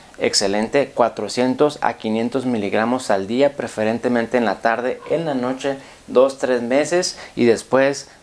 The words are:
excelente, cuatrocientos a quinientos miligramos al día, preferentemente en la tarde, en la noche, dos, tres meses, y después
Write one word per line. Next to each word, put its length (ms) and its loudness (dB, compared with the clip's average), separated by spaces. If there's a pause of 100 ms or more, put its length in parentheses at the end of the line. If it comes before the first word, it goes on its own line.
(180)
excelente, 760 0
cuatrocientos 880 0
a 140 -2
quinientos 520 -2
miligramos 640 -2
al 160 0
día, 300 2
preferentemente 800 -2
en 80 2
la 120 0
tarde, 440 -2 (100)
en 140 0
la 100 -2
noche, 440 -4 (280)
dos, 320 4
tres 240 0
meses, 560 0 (180)
y 80 2
después 640 2 (140)